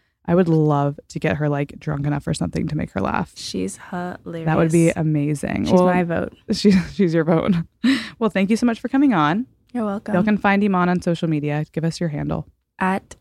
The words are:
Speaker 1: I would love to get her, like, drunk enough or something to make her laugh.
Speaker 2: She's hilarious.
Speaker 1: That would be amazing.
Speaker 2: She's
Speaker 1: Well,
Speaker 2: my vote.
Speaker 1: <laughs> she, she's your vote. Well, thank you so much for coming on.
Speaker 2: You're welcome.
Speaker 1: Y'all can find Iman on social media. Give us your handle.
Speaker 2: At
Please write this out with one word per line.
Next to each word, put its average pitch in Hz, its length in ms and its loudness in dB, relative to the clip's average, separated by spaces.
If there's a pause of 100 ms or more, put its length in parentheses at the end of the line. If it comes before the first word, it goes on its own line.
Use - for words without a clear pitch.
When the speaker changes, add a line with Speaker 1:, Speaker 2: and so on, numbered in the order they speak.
(260)
Speaker 1:
I 170 80 0
would 180 140 4
love 151 500 2 (120)
to 165 100 -10
get 156 180 -2
her, 147 120 -2
like, 143 280 -4
drunk 143 300 -6
enough 147 180 -4
or 156 80 -4
something 165 360 -4
to 151 80 -4
make - 140 -6
her 95 100 -4
laugh. - 340 -4
Speaker 2:
She's 190 420 -8 (140)
hilarious. 175 540 -10
Speaker 1:
That 156 120 0
would 165 140 2
be 165 200 4
amazing. 151 720 -2
Speaker 2:
She's - 80 0
Speaker 1:
Well, 180 140 6
Speaker 2:
my 180 160 2
vote. 170 300 -4 (100)
Speaker 1:
<laughs> - 100 -6
she, 202 180 4 (220)
she's 175 200 2
your 165 120 2
vote. 170 280 2 (640)
Well, 226 120 0
thank 190 200 0
you 226 60 4
so 226 100 0
much 233 140 0
for - 80 -8
coming 269 260 2
on. 170 320 2 (280)
Speaker 2:
You're 240 100 -4
welcome. 208 300 -4
Speaker 1:
Y'all 180 100 2
can 214 140 2
find 202 260 2
Iman 180 240 2
on 180 140 0
social 170 260 -2
media. 147 460 -2
Give 156 100 -4
us 165 160 -2
your 175 80 -2
handle. 147 400 -4 (320)
Speaker 2:
At 190 420 -4